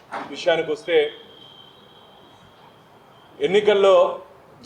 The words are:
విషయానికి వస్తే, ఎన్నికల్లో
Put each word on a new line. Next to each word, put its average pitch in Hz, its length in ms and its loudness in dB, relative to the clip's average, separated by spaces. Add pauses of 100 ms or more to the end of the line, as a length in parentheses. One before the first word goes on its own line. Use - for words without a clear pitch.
(320)
విషయానికి 160 400 -4
వస్తే, 151 400 -2 (2250)
ఎన్నికల్లో 196 800 2 (460)